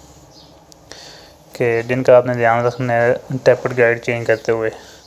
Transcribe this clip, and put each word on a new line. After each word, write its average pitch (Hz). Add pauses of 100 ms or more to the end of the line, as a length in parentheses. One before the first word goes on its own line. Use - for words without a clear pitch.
(1600)
कि 117
जिनका 127
आपने 123
ध्यान 120
रखना 120
है 120 (300)
tepid 127
guide 117
change 117
करते 113
हुए, 113 (360)